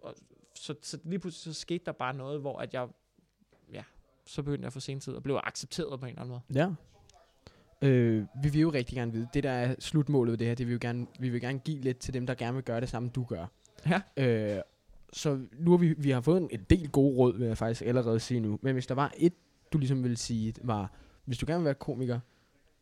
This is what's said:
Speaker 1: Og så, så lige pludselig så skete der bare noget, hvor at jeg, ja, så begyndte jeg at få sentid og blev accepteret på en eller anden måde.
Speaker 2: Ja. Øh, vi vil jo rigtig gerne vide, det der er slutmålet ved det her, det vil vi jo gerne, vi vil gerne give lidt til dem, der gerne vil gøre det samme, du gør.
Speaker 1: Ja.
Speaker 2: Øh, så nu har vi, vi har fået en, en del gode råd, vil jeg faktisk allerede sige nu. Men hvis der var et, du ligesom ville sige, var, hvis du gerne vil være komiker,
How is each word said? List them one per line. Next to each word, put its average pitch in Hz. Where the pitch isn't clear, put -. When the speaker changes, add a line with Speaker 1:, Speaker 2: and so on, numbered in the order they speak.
Speaker 1:
Og -
så, -
så -
lige 175
pludselig 165
så -
skete 170
der 160
bare 127
noget, 139
hvor 135
at 120
jeg, 127
ja, 104
så -
begyndte 139
jeg 123
at 120
få 135
sentid 135
og 123
blev 131
accepteret -
på 131
en 123
eller 117
anden 123
måde. 131
Speaker 2:
Ja. -
Øh, 117
vi 151
vil 147
jo 160
rigtig 123
gerne 117
vide, 113
det 143
der 139
er 123
slutmålet 139
ved 117
det 113
her, 117
det 123
vil 120
vi -
jo 120
gerne, 120
vi 127
vil 120
gerne 127
give 147
lidt 127
til -
dem, 123
der 131
gerne 120
vil 131
gøre 117
det 127
samme, 123
du 123
gør. 90
Speaker 1:
Ja. 175
Speaker 2:
Øh, 107
så 135
nu 165
har 180
vi, 170
vi 139
har 127
fået 156
en, 147
en 110
del 165
gode 139
råd, 123
vil 120
jeg 113
faktisk 113
allerede 113
sige 120
nu. 107
Men 135
hvis 127
der 131
var 139
et, 170
du 160
ligesom 135
ville 123
sige, 113
var, 104
hvis 123
du 123
gerne 165
vil 175
være 143
komiker, 120